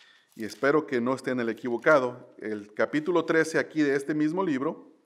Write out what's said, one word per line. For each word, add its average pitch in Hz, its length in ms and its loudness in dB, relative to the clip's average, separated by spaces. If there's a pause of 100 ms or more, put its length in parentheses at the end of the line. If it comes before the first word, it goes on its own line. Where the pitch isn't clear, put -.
(340)
y 113 100 -10
espero 143 420 0
que 131 140 -2
no 123 140 -2
esté 131 160 -8
en 127 100 -2
el 117 80 -2
equivocado. 123 880 0
El 214 360 -10
capítulo 151 500 0
trece 160 340 2
aquí 151 240 0
de 143 140 4
este 143 180 -2
mismo 156 300 0
libro 151 480 -4 (140)